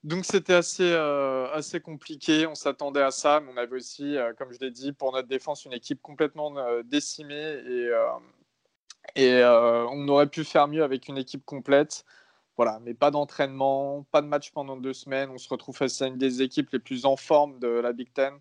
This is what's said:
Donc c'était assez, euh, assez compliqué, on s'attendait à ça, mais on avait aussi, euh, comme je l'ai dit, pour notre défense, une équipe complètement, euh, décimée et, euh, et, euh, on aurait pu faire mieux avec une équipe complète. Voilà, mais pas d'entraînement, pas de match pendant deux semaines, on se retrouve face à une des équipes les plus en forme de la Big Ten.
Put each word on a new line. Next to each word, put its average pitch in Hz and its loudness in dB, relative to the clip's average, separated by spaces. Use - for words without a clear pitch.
Donc 170 -4
c'était 185 2
assez, 175 2
euh, 139 0
assez 156 -8
compliqué, 156 -2
on 160 -8
s'attendait 143 -2
à 135 2
ça, 151 2
mais 139 -10
on 123 -20
avait 120 -4
aussi, 143 -8
euh, 120 -2
comme 127 -12
je 120 -20
l'ai 131 -6
dit, 131 -8
pour 135 -4
notre 131 -4
défense, 131 -6
une 135 -20
équipe 127 -8
complètement, 151 -6
euh, 120 -2
décimée 147 -6
et, 127 -6
euh, 117 2
et, 127 6
euh, 117 6
on 143 -4
aurait 143 6
pu 156 -6
faire 147 4
mieux 156 0
avec 135 -4
une 135 -8
équipe 131 -10
complète. 143 0
Voilà, 113 0
mais 120 -10
pas 143 2
d'entraînement, 139 -2
pas 151 4
de 147 0
match 147 -4
pendant 135 -10
deux 131 -8
semaines, 135 -6
on 127 -14
se - -18
retrouve 131 -8
face 131 -4
à 135 0
une 131 -6
des 131 0
équipes 135 -2
les 131 -2
plus 127 -6
en 135 2
forme 147 2
de 123 -6
la 120 -2
Big 120 -14
Ten. 139 -2